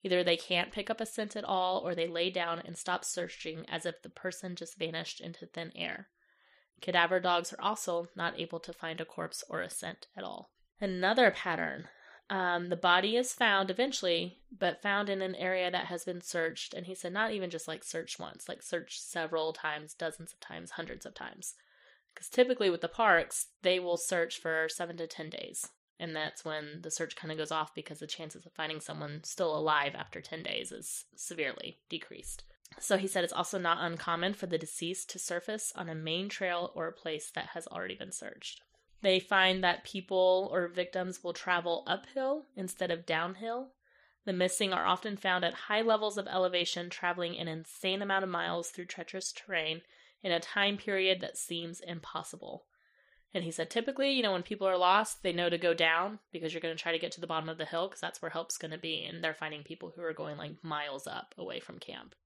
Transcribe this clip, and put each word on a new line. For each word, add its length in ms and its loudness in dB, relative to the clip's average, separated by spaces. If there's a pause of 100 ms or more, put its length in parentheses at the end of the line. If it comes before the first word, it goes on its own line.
Either 200 6
they 140 6
can't 340 0
pick 200 -6
up 100 0
a 60 -2
scent 300 -6
at 80 -6
all, 340 2
or 160 -2
they 120 0
lay 240 0
down 300 0
and 160 -10
stop 260 -2
searching 680 -6
as 180 -4
if 160 -4
the 80 -16
person 440 -6
just 240 -10
vanished 440 -4
into 240 -10
thin 280 -8
air. 360 -6 (720)
Cadaver 360 6
dogs 340 4
are 80 -12
also 540 0
not 240 -2
able 220 -4
to 140 -12
find 260 -6
a 60 -4
corpse 420 -6
or 140 -4
a 80 -4
scent 360 -8 (100)
at 60 -10
all. 300 -10 (280)
Another 520 6
pattern, 560 -2 (420)
um, 380 2
the 80 0
body 400 6
is 160 2
found 380 4
eventually, 680 2 (140)
but 280 0
found 280 2
in 120 0
an 140 0
area 360 2
that 160 0
has 180 -6
been 160 -4
searched. 540 -2
And 120 -8
he 80 -8
said 180 -6
not 200 2
even 180 -2
just, 160 -6
like, 160 -6
searched 380 -6
once, 280 -12
like, 140 -10
searched 400 -4
several 500 -2
times, 420 -6
dozens 380 -6
of 60 -20
times, 340 -12
hundreds 340 -10
of 80 -12
times. 420 -10 (580)
'Cause 140 -14
typically 420 6
with 120 0
the 60 -2
parks, 600 4 (140)
they 180 4
will 160 0
search 420 0
for 300 0
seven 300 -6
to 100 -4
ten 220 -8
days. 420 -8 (280)
And 140 -4
that's 300 -4
when 380 -6
the 80 -8
search 260 -4
kinda 180 -6
goes 160 -4
off 240 -2
because 240 -10
the 80 -10
chances 400 -10
of 60 -20
finding 280 -4
someone 440 -8
still 320 0
alive 400 4
after 240 -8
ten 220 -10
days 300 -4
is 320 -8 (120)
severely 720 -6
decreased. 560 -10 (340)
So 200 4
he 100 2
said 160 2
it's 80 -2
also 260 0
not 220 4
uncommon 540 0
for 120 -6
the 120 0
deceased 520 -6
to 80 -10
surface 560 -4
on 140 -8
a 60 -6
main 340 -2
trail 460 0
or 120 -2
a 60 -4
place 380 -6
that 180 -6
has 180 -8
already 300 -6
been 160 -10
searched. 480 -12 (400)
They 200 6
find 440 4
that 200 4
people 680 4
or 160 2
victims 560 -2
will 80 -4
travel 540 0
uphill 600 -2 (100)
instead 340 -4
of 160 -2
downhill. 640 -2 (520)
The 80 -2
missing 400 2
are 120 2
often 320 2
found 280 2
at 100 2
high 260 0
levels 380 4
of 100 -2
elevation, 640 2
traveling 480 -2
an 100 -4
insane 540 -2
amount 220 2
of 60 -2
miles 400 0
through 160 -10
treacherous 460 -8
terrain 500 -2 (400)
in 100 0
a 80 6
time 360 2
period 440 4
that 180 -6
seems 420 -6
impossible. 840 -10 (640)
And 120 -2
he 60 -2
said, 200 -4
typically, 400 0
you 120 4
know, 100 4
when 100 2
people 240 0
are 100 6
lost, 460 6
they 100 4
know 160 4
to 100 4
go 160 6
down 440 6 (140)
because 200 -2
you're 80 -4
gonna 140 -2
try 180 -2
to 60 2
get 140 -2
to 80 -12
the 60 -4
bottom 220 -2
of 100 -6
the 80 -4
hill 220 0
'cause 120 -12
that's 200 -6
where 100 -4
help's 280 -6
gonna 200 -8
be. 260 -4
And 200 -8
they're 100 2
finding 300 -8
people 260 -12
who 120 -12
are 100 -2
going, 240 -6
like, 280 -10
miles 420 -4
up 320 -10
away 220 -6
from 180 -16
camp. 360 -14 (120)